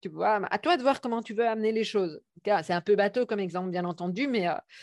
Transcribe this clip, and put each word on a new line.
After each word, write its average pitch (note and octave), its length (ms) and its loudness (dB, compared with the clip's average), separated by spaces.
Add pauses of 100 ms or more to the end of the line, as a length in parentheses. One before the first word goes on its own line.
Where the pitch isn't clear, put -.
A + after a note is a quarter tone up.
Tu F#3 80 -10
vois, G3 320 0 (100)
à G3+ 80 -2
toi D#4+ 200 2
de B3 40 -8
voir C4 200 2
comment A#3 180 -2
tu A3 140 -8
veux A3+ 120 2
amener A3 240 0
les A3 140 0
choses. F#3 320 -2
En - 200 -20
tout - 80 -12
cas, G3+ 180 2
c'est F3+ 100 -2
un F3 80 0
peu G3+ 160 4
bateau G#3 300 2
comme A3 120 -2
exemple, F#3 300 -4
bien F3 160 -2
entendu, F3+ 440 -4
mais, G3+ 200 0
euh, D#3 60 0 (280)